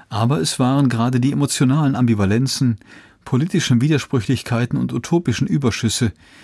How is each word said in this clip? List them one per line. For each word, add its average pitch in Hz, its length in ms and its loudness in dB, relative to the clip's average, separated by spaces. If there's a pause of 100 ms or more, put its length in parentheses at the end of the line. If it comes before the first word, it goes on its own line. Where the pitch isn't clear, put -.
Aber 120 300 0
es 160 180 -4
waren 135 300 2
gerade 120 320 0
die 135 140 0
emotionalen 139 640 0
Ambivalenzen, 117 800 0 (480)
politischen 139 560 0
Widersprüchlichkeiten 127 1000 -2
und 123 140 -4
utopischen 131 540 -2
Überschüsse, 120 680 -2 (300)